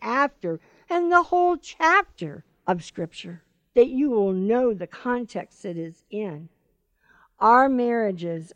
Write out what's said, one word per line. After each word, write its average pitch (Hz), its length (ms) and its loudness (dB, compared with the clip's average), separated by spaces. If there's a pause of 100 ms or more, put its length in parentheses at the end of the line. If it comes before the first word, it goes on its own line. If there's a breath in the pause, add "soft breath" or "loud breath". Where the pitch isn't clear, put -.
after 233 580 -4 (300 soft breath)
and 349 220 0
the 349 120 4
whole 349 340 2
chapter 320 880 -2 (200)
of 175 180 -2
Scripture, 170 600 -12 (320)
that 247 140 6
you 269 200 0
will 202 240 2
know 220 400 2
the 175 140 -8
context - 800 -8
it 175 120 -8
is 165 320 -12
in. 170 400 -10 (880 soft breath)
Our 247 300 6
marriages 196 880 -2